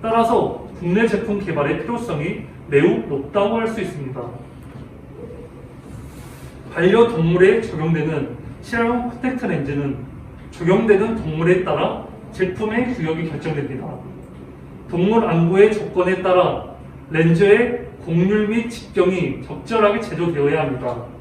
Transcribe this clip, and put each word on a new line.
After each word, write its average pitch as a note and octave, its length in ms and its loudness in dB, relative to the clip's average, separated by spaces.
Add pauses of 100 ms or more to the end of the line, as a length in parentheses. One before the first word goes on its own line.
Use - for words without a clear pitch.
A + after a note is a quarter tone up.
따라서 A3+ 640 2 (100)
국내 F#3+ 300 2
제품 G3+ 320 0
개발의 D3+ 420 -2
필요성이 G3 640 -4 (260)
매우 E3+ 380 6
높다고 G3+ 500 0
할 A3+ 100 0
수 A3 140 -4
있습니다. C#3 400 -8 (2500)
반려동물에 F#3+ 880 4
적용되는 D#3 760 -2 (260)
치료용 A#3 480 0
콘택트 - 360 -4
렌즈는 C#3+ 520 -2 (540)
적용되는 G#3 640 4
동물에 E3 480 2
따라 - 420 -2 (280)
제품의 G#3+ 600 -2
규격이 D#3+ 360 -2
결정됩니다. C#3 580 -6 (1000)
동물 G#3 360 2
안구의 F3+ 480 6
조건에 F#3 480 0
따라 F#3 440 2 (440)
렌즈의 G3 800 4 (180)
곡률 G3 440 2
및 A#3 200 0
직경이 F3+ 720 0
적절하게 G3+ 580 2
제조되어야 D3+ 600 0
합니다. B2 420 -4 (180)